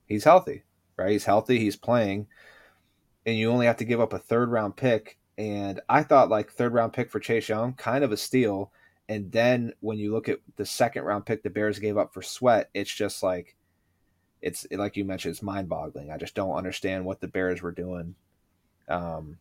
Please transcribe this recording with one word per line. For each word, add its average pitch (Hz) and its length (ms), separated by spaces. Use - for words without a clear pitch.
he's 107 160
healthy, 160 400
right? 95 140
He's 104 140
healthy, 107 340
he's 104 160
playing, 107 500
and 113 100
you 113 140
only 120 160
have 117 100
to 110 80
give 117 160
up 110 120
a 95 40
third 117 320
round 107 260
pick. 120 440
And 101 500
I 139 140
thought, 135 280
like, 107 220
third 120 220
round 113 200
pick 120 180
for 107 80
Chase 113 280
Young, 113 260
kind 131 300
of 127 80
a 104 60
steal. 101 540
And 104 240
then 120 500
when 107 180
you 104 120
look 110 160
at 113 120
the 101 100
second - 380
round 101 240
pick 110 160
the 98 80
Bears 104 260
gave 104 180
up - 160
for 92 120
Sweat, - 500
it's 98 200
just - 280
like, 92 340
it's, - 300
like 101 260
you 101 80
mentioned, 92 280
it's - 100
mind 98 260
boggling. 76 440
I 78 60
just - 180
don't 95 200
understand 92 500
what 95 160
the 92 60
Bears 92 340
were 87 100
doing. 87 420
Um, 82 540